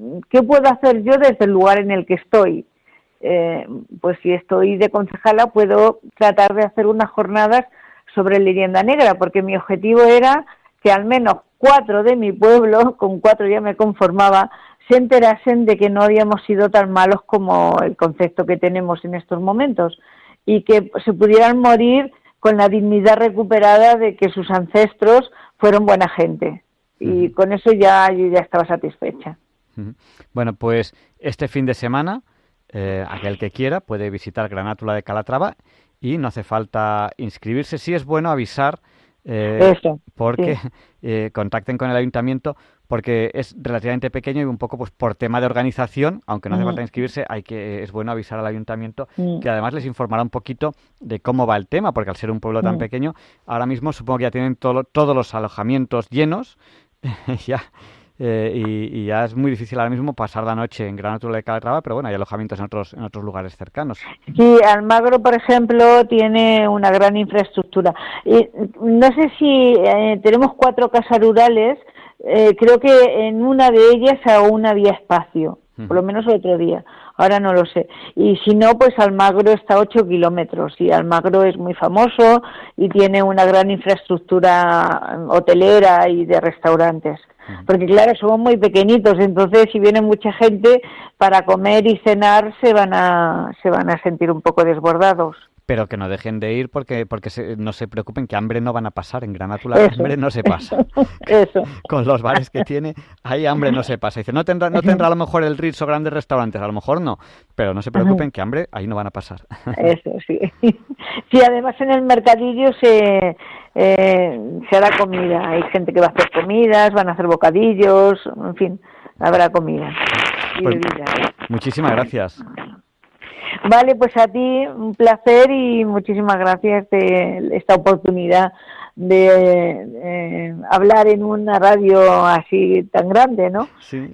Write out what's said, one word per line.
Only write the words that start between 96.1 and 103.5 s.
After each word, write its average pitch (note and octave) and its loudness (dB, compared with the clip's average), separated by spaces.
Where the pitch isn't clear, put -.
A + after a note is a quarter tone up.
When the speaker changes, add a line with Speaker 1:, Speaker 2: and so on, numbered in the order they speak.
Speaker 2:
dejen G#2+ -8
de A2 -6
ir B2 -6
porque, B2 -8
porque G#2 -12
se, A2+ -12
no G#2+ -8
se A2 -12
preocupen A2 -8
que G#2+ -8
hambre A2 -4
no A#2+ -6
van A#2 -6
a G#2 -8
pasar. B2+ -12
En G#2 -12
Granátula G2+ -8
Speaker 1:
Eso. G3 2
Speaker 2:
hambre C#3+ -4
no C#3 -4
se A#2 -8
pasa. F#2 -4
Speaker 1:
<laughs> - -4
Eso. G#3 2
Speaker 2:
Con C3+ -2
los C3 0
bares C3 -4
que B2 -6
tiene, D3+ -8
ahí D3 -6
hambre C#3+ -2